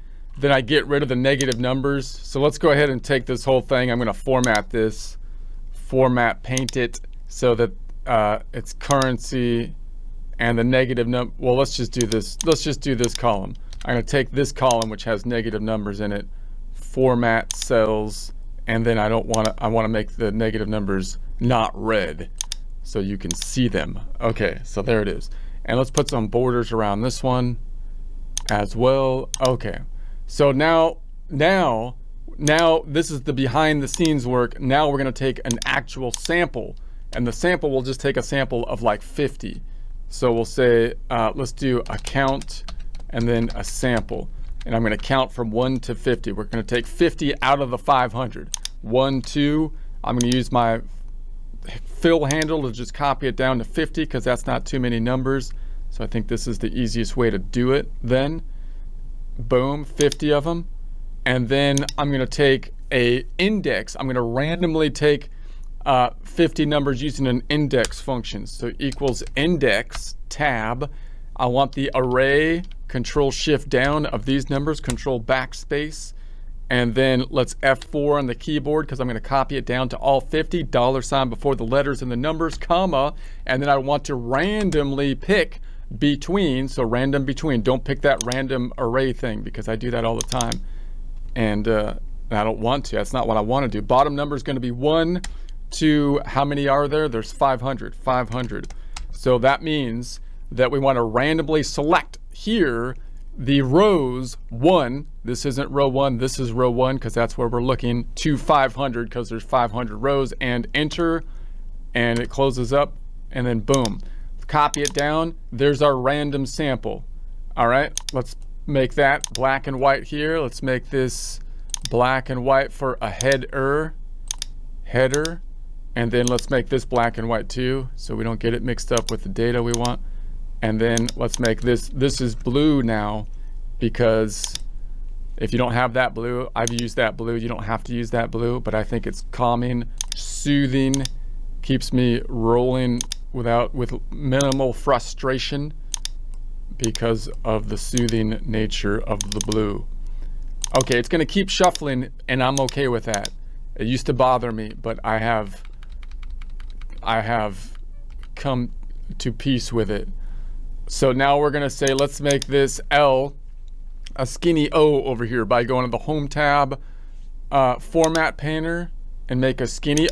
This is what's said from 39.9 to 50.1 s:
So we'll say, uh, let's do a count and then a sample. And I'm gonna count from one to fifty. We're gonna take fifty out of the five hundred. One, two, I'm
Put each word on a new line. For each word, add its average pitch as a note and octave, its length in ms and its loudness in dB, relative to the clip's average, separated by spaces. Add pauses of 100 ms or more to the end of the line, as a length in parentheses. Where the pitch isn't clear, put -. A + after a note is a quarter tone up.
So B2 220 2
we'll A#2 140 2
say, A#2 480 4 (160)
uh, A2+ 240 2
let's B2 180 -4
do B2+ 380 0
a A2 80 -4
count C#3 640 -2 (460)
and A#2+ 180 0
then A#2 260 2
a A2 80 -4
sample. - 680 -2 (380)
And A2+ 80 0
I'm A#2 60 2
gonna G#2+ 160 2
count C3 340 0
from A#2 180 -4
one B2+ 300 0
to - 140 -6
fifty. - 360 0
We're F#2+ 140 -4
gonna A2+ 180 -4
take A#2+ 240 -2
fifty D#3+ 540 2
out C#3 220 4
of B2 80 -2
the A#2+ 80 -2
five B2+ 340 4
hundred. A#2 380 -6 (320)
One, C3 400 2
two, D3 500 0 (320)
I'm A#2+ 140 0